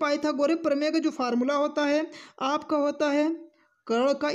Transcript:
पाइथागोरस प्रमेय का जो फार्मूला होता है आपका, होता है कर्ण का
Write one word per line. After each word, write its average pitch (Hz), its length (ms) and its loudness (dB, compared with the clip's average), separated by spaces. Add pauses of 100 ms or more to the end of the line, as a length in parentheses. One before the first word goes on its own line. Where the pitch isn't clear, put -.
पाइथागोरस 294 600 0
प्रमेय 294 280 0
का 320 80 2
जो 311 120 0
फार्मूला 247 440 0
होता 294 300 0
है 302 220 2 (360)
आपका, 302 340 -2
होता 285 340 0
है 294 180 2 (580)
कर्ण 247 280 2
का 294 200 -2